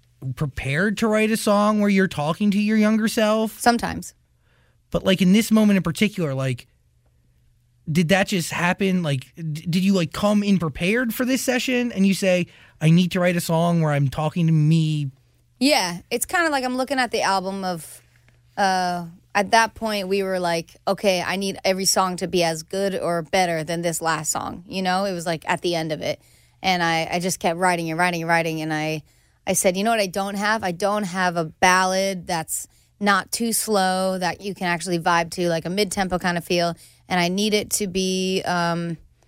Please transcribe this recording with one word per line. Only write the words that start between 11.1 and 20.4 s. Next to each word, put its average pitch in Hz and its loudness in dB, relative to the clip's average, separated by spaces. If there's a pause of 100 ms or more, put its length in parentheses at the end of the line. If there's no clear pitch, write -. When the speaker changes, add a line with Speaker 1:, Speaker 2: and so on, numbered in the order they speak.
Speaker 1:
for 262 -2
this 254 0
session 247 0
and 190 2
you 196 4
say, 180 0 (340)
"I 156 6
need 175 6
to 190 -2
write 180 2
a 170 -2
song 170 2
where 156 2
I'm 143 2
talking 156 -2
to 160 4
me"? 156 2 (480)
Speaker 2:
Yeah, 214 2 (100)
it's 240 -4
kinda 349 0
like 277 0
I'm 254 -4
looking 262 -2
at 240 -2
the 220 -2
album 190 -2
of, 180 -8 (560)
uh, 180 0 (280)
at 196 0
that 226 4
point 208 -4
we 196 0
were 190 -2
like, 170 -4 (120)